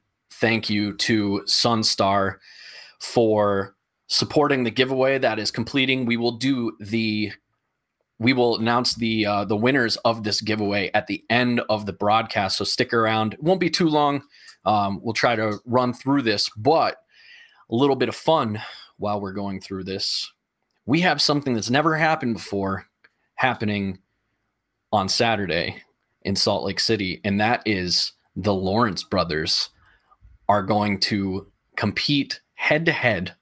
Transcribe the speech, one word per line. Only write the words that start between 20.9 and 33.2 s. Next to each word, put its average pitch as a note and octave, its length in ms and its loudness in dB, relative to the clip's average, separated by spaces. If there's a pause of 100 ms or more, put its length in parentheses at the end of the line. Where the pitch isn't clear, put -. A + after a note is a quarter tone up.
have D#3 200 2
something C#3+ 320 2
that's A2 160 -2
never D3+ 260 4
happened D#3 380 0
before F#2+ 540 -4 (480)
happening G#2 640 -2 (920)
on G2 160 2
Saturday G2+ 760 0 (400)
in G2 120 -2
Salt G2+ 280 0
Lake F#2+ 160 -4
City, G2+ 440 -2
and G2+ 160 0
that A2+ 240 2
is F#2 500 -2 (220)
the G2+ 200 0
Lawrence F#2+ 480 0
brothers E2+ 640 -2 (800)
are G2+ 160 2
going G#2 380 0
to G2 440 -2 (300)
compete C#3 640 -2 (140)
head-to-head B2+ 880 0